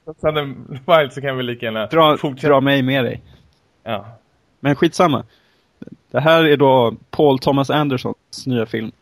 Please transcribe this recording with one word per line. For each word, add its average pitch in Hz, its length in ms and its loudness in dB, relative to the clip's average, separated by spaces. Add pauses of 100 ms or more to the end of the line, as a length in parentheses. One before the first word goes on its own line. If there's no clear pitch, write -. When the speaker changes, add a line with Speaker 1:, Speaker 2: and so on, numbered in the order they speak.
Speaker 1:
Southern 147 800 -8
Wild 160 260 2
så 139 80 -12
kan 135 160 -6
vi 127 60 -4
lika 120 240 -6
gärna 110 200 -4
Speaker 2:
Dra, 156 300 4
Speaker 1:
fortsätta. 143 320 -4
Speaker 2:
dra 139 120 4
mig 139 220 2
med 131 220 0
dig. - 180 -8 (640)
Speaker 1:
Ja. 104 220 -8 (540)
Speaker 2:
Men 139 160 0
skitsamma. 156 480 0 (840)
Det 123 100 -2
här 160 240 4
är 147 120 4
då 127 380 2 (160)
Paul 143 280 2
Thomas 139 320 -2
Andersons 135 760 -6
nya 120 200 -2
film. 110 360 -8